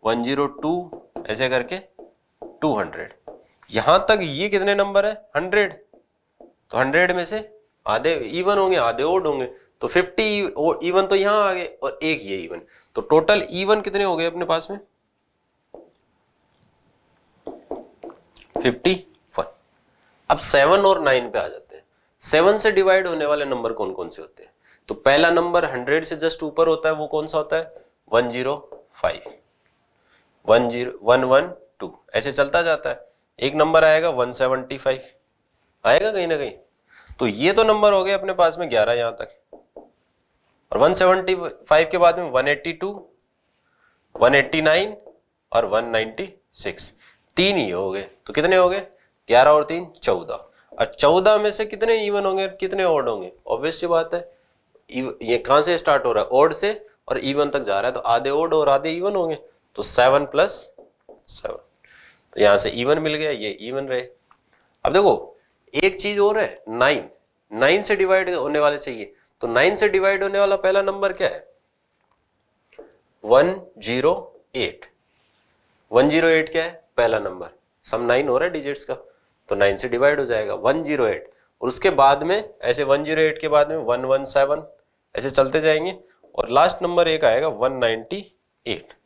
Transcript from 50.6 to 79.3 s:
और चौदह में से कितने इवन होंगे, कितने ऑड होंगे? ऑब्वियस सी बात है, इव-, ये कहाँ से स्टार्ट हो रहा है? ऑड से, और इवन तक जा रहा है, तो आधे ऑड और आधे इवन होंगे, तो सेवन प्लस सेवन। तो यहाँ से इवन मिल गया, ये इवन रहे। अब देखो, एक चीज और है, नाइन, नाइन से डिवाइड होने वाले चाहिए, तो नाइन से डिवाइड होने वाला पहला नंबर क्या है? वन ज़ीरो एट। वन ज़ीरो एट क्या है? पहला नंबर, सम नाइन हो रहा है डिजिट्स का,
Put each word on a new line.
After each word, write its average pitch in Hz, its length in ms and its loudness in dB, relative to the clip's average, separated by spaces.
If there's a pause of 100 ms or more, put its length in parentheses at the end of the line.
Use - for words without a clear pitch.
और 113 160 2
चौदह 190 440 4
में 208 140 0
से 214 140 -6
कितने 220 300 -2 (100)
इवन 202 200 -2
होंगे, 190 240 -2
कितने 190 340 -4
ऑड 147 260 0
होंगे? 95 220 -8 (160)
ऑब्वियस 143 320 -4
सी 175 80 -6
बात 165 260 0
है, 175 180 -8 (580)
इव-, 127 320 -8
ये 113 160 0
कहाँ 135 240 2
से 170 160 0
स्टार्ट 139 280 0
हो 123 80 0
रहा 104 100 2
है? - 80 -6
ऑड 147 220 4
से, 208 320 -4 (220)
और - 100 -4
इवन 143 320 -2
तक 143 100 -2
जा 101 200 -2
रहा 117 100 -2
है, 131 40 -6
तो 127 60 -8
आधे 120 300 0
ऑड 156 240 0
और 151 160 2
आधे 139 220 2
इवन 185 240 -4
होंगे, 165 220 -2 (380)
तो - 80 -8
सेवन 135 420 4
प्लस 156 280 0 (760)
सेवन। - 320 -12 (760)
तो - 80 -2
यहाँ 101 160 6
से 107 140 0
इवन 135 280 0
मिल 156 160 -4
गया, 151 160 -4
ये 107 180 -6
इवन 123 380 -10
रहे। 127 140 -4 (840)
अब 139 80 0
देखो, 170 420 2 (380)
एक 185 280 0
चीज 202 180 -4
और 208 200 2
है, - 300 -4
नाइन, 123 400 0 (420)
नाइन 139 300 2
से 208 140 0
डिवाइड 190 340 2
होने 147 300 -2
वाले 147 180 2
चाहिए, 117 360 -12 (280)
तो 120 60 -6
नाइन 139 280 2
से 208 140 2
डिवाइड 190 340 2
होने 196 160 -2
वाला 202 160 2
पहला 190 260 2
नंबर 196 320 -2
क्या 190 140 -2
है? - 200 -6 (1800)
वन 147 380 2 (160)
ज़ीरो 123 640 -4 (140)
एट। - 300 -8 (1080)
वन 127 180 4
ज़ीरो 160 180 2
एट 160 240 2
क्या 160 120 -2
है? 170 220 -12 (120)
पहला 123 220 2
नंबर, 90 300 -10 (360)
सम 113 160 -6
नाइन 123 260 0
हो 123 100 0
रहा 160 100 0
है 180 60 -6
डिजिट्स 143 300 -8
का, - 100 -8 (560)